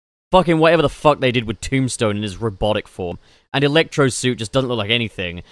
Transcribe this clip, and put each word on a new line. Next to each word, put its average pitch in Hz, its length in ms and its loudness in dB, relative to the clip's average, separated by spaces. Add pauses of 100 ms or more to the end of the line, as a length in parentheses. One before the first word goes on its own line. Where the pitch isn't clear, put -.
(320)
Fucking 170 280 4
whatever 165 240 4
the 139 60 0
fuck 147 300 0
they 127 120 2
did 120 140 -2
with 107 160 -8
Tombstone 120 560 -2
in 104 60 -4
his 95 140 -8
robotic 107 500 -4
form. 90 300 -10 (360)
And 135 100 0
Electro's 143 520 2
suit 123 240 -2
just 110 120 -8
doesn't 131 180 0
look 120 80 -2
like 104 140 -4
anything. 95 600 -2